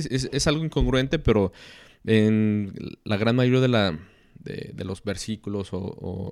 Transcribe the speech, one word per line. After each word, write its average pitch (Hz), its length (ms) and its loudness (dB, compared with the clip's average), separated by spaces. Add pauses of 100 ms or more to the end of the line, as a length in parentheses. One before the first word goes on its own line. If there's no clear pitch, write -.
(100)
es, 131 220 -2
es 139 140 0
algo 156 180 2
incongruente, 131 540 0
pero 104 340 2 (520)
en 107 720 2 (300)
la 104 120 -2
gran 113 200 2
mayoría 127 240 4
de 127 80 4
la, 98 300 2 (420)
de, - 340 -12
de - 100 -8
los 95 200 -8
versículos 101 720 -6
o, 92 40 -4
o, 92 540 -8